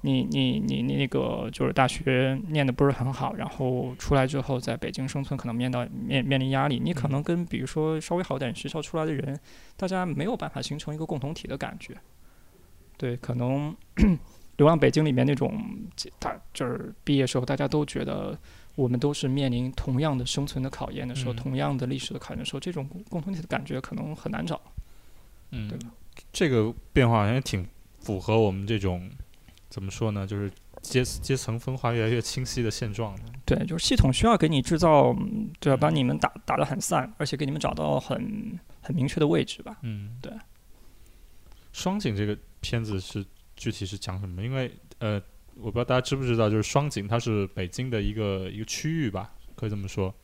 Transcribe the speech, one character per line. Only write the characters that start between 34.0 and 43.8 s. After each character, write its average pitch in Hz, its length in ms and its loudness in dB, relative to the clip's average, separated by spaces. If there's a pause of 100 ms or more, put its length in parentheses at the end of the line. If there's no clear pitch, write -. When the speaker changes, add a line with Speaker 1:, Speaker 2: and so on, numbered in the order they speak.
Speaker 1:
需 - 140 2
要 226 100 8
给 160 100 6
你 151 140 4
制 165 180 2
造， 151 300 10 (100)
嗯， - 300 -4 (100)
对 143 140 4
吧， 127 40 4
Speaker 2:
嗯。 - 20 0
Speaker 1:
把 151 100 4
你 156 140 4
们 135 140 2
打， - 140 2 (140)
打 - 100 0
得 147 80 2
很 139 160 -2
散， 151 380 0
而 151 80 -2
且 147 100 -4
给 147 100 -2
你 135 60 -2
们 151 80 -4
找 147 140 0
到 147 260 0
很， - 580 -6 (240)
很 147 140 -4
明 139 120 2
确 - 120 -4
的 151 80 4
位 156 160 4
置 - 180 -8
吧。 - 200 -14
Speaker 2:
嗯。 107 300 -8 (100)
Speaker 1:
对。 208 100 -10 (1400)
Speaker 2:
双 196 280 -2
井 117 160 0
这 101 80 0
个 104 140 -2 (240)
片 117 240 -2
子 101 140 -2
是， 98 260 -6 (300)
具 - 160 -4
体 - 120 -6